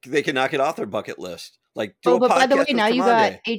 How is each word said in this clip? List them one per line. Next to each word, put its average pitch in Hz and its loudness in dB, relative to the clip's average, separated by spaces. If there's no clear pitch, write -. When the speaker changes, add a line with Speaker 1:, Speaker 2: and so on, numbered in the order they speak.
Speaker 1:
they 139 -2
can 151 -4
knock 131 -2
it 143 -2
off 151 -2
their 226 -8
bucket 101 -8
list. 85 -14
Like, 110 -8
do 247 4
Speaker 2:
Oh, - 4
Speaker 1:
a 220 2
Speaker 2:
but 247 4
by 262 4
the 277 2
way, 269 2
Speaker 1:
podcast 285 -2
with 226 0
Speaker 2:
now - 2
you 240 0
Speaker 1:
Tremonde. - 0
Speaker 2:
got 226 2